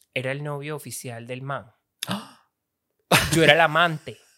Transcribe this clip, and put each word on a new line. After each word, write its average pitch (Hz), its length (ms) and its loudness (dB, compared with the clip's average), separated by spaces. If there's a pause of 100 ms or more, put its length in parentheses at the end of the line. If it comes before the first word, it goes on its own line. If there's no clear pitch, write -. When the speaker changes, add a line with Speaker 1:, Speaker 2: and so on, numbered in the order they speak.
(140)
Speaker 1:
Era 131 160 -4
el 143 140 -6
novio 147 320 -8
oficial 120 500 -14
del 127 160 -12
man. 135 300 -10 (340)
Speaker 2:
<gasps> - 1300 -4
Speaker 1:
Yo 160 80 4
era 147 120 8
la 165 100 6
amante. 156 580 0
Speaker 2:
<laughs> - 160 -20